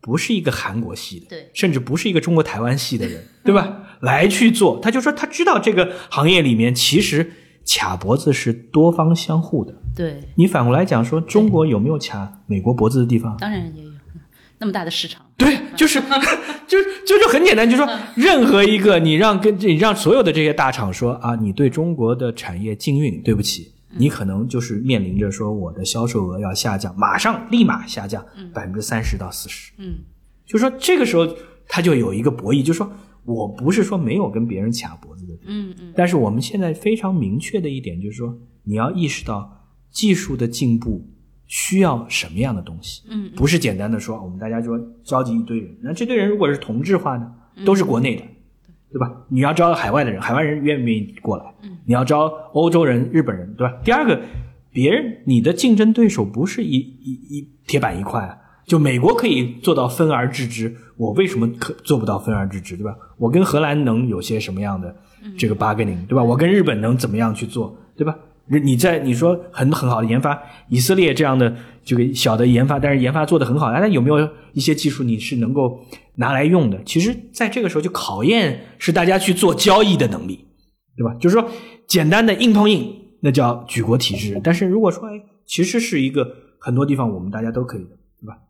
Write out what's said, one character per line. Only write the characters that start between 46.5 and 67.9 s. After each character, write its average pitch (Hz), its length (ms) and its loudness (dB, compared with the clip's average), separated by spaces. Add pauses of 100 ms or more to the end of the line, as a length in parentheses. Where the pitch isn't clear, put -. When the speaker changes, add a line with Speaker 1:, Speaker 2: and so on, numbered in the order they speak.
Speaker 1:
同 123 260 -6
质 185 140 0
化 139 220 -2
呢， 117 120 -10 (260)
Speaker 2:
嗯。 190 100 -16
Speaker 1:
都 196 80 4
是 190 100 2
国 123 160 0
内 127 160 0
的， - 60 -12
Speaker 2:
对。 - 60 -20 (640)
Speaker 1:
对 139 60 -6
吧？ 120 140 -4 (160)
你 131 120 0
要 143 120 2
招 170 220 4
海 110 160 -4
外 143 140 2
的 120 60 -2
人， 95 80 -6
海 101 140 -4
外 139 100 0
人 147 220 -2
愿 147 160 0
不 120 80 -2
愿 113 80 0
意 101 240 -8
过 104 160 -4
来？ - 80 -14 (180)
Speaker 2:
嗯。 190 220 -18
Speaker 1:
你 - 80 0
要 123 100 2
招 147 240 2 (260)
欧 165 180 2
洲 165 140 4
人、 131 280 0
日 156 100 4
本 120 140 -2
人， 90 200 -12
对 123 100 -2
吧？ 123 80 -4 (100)
第 220 80 2
二 285 140 2
个， 165 120 2 (540)
别 127 180 2
人， 240 360 -2
你 123 160 4
的 160 100 2
竞 220 240 4
争 220 160 4
对 226 160 4
手 113 160 0
不 113 220 -4
是 220 180 -6
一， 147 120 -2
一， - 360 -6 (240)
一 143 140 -12 (160)
铁 139 140 0
板 101 180 -2
一 95 40 -6
块 104 200 -4
啊， 92 140 -12 (300)
就 170 120 4
美 135 220 2
国 190 140 4
可 240 120 -2
以 127 360 0
做 170 120 2
到 127 140 0
分 156 220 0
而 127 200 0
治 131 160 -6
之， 113 300 -6 (220)
我 110 140 -2
为 180 140 2
什 180 120 -4
么 113 200 0
可-， - 140 -10 (100)
做 143 160 0
不 110 60 -2
到 101 140 -2
分 110 160 -4
而 98 120 -2
治 95 140 -8
之， 87 160 -14
对 98 80 -10
吧？ 104 100 -8 (220)
我 117 140 0
跟 170 120 4
荷 147 180 2
兰 147 260 0
能 117 200 0
有 101 140 -2
些 110 180 -4
什 107 140 -8
么 95 80 -6
样 101 180 -4
的 87 160 -10 (440)
这 117 100 0
个 104 80 -2
bargaining， 104 400 -2
Speaker 2:
嗯。 87 100 -8
Speaker 1:
对 120 80 -4
吧？ 127 80 4
我 120 140 2
跟 156 140 2
日 196 120 4
本 139 200 0
能 117 140 2
怎 123 120 -2
么 101 80 -4
样 113 180 0
去 110 120 -8
做， - 320 -8 (180)